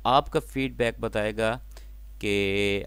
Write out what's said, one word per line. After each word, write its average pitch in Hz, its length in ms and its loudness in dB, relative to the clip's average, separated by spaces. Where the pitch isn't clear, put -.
आपका 139 340 4
फीडबैक 123 600 -2
बताएगा 110 520 0
कि 101 640 2